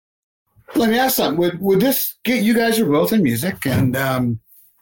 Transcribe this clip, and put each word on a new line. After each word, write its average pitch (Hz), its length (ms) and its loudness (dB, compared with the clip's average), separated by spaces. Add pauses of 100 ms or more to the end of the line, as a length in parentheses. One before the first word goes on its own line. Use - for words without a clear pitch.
(760)
Let 226 160 2
me 233 80 2
ask 254 180 0
something. 165 240 -2
Would, 175 200 -2
would 196 200 2
this 262 440 0
get, 226 180 0
you 226 120 2
guys 226 240 2
are 214 80 0
both 160 260 0
in 220 100 4
music, 135 440 -2
and, 131 300 0
um, 127 440 -2 (420)